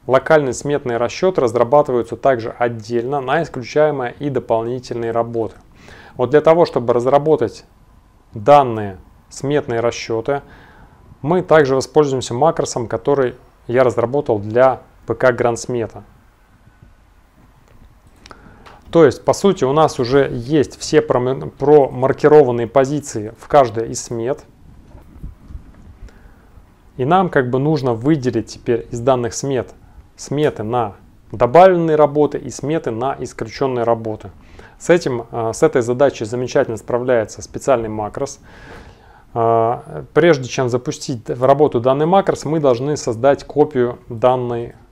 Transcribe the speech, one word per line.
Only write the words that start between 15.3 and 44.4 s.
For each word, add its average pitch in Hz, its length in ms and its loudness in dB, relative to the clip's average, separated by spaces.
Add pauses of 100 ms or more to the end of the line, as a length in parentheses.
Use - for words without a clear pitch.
Грандсмета. 117 720 -4 (3000)
То 165 120 6
есть, 123 220 2
по 139 80 2
сути, 196 320 0
у 135 80 0
нас 151 260 2
уже 131 320 2
есть 131 480 -2
все 151 220 2
проме-, 135 480 -2
промаркированные 131 1160 4
позиции 135 720 -2
в - 120 -20
каждой 117 400 2
из 127 120 -10
смет. 120 440 -6 (2500)
И 127 80 -4
нам 180 240 2
как 131 220 0
бы 131 100 0
нужно 135 340 0
выделить 123 540 0
теперь - 420 -4
из 117 120 -8
данных 120 320 0
смет 135 400 -6 (420)
сметы 143 480 -4
на 110 320 -4 (380)
добавленные 160 640 6
работы 147 400 2
и - 120 -10
сметы 143 420 -6
на 127 280 -4
исключенные 123 640 -6
работы. 113 480 -4 (480)
С - 100 -14
этим, 143 420 2
а, 113 200 -4
с - 100 -4
этой 151 200 2
задачей 123 420 0
замечательно 120 540 -4
справляется 120 640 -2
специальный 117 480 -2
макрос. 107 500 -8 (920)
А, 117 800 -2
прежде 151 340 2
чем 127 220 -4
запустить 127 580 -6
в 127 160 -6
работу 135 380 4
данный 135 240 0
макрос, 185 400 0
мы 156 160 -2
должны 135 340 0
создать 131 480 -2
копию 135 640 0
данной 120 680 -2 (160)